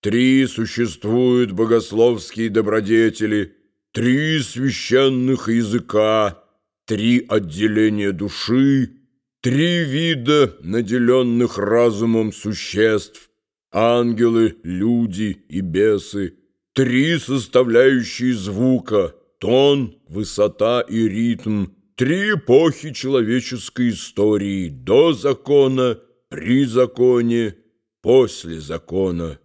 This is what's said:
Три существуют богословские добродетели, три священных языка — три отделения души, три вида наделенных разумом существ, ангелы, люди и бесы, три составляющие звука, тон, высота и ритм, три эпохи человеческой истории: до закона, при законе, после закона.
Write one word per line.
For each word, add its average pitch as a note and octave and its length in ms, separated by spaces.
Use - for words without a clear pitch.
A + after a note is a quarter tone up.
Три B2+ 460
существуют A#2 1040
богословские A2 960
добродетели, G#2+ 1040
три D3 480
священных B2+ 1080
языка — A2 920
три A#2 420
отделения G#2 800
души, B2 880
три E3+ 420
вида C#3+ 760
наделенных A#2+ 1000
разумом A2+ 760
существ, - 1000
ангелы, A#2 920
люди G2+ 840
и E2+ 120
бесы, G2 760
три C3+ 460
составляющие B2+ 1160
звука, G#2 800
тон, C3+ 600
высота G#2+ 720
и A2+ 260
ритм, G#2+ 600
три F3+ 380
эпохи D#3 600
человеческой B2 1000
истории: G2 800
до G2+ 420
закона, C3 880
при A2+ 340
законе, A#2 920
после G#2 580
закона. E2 840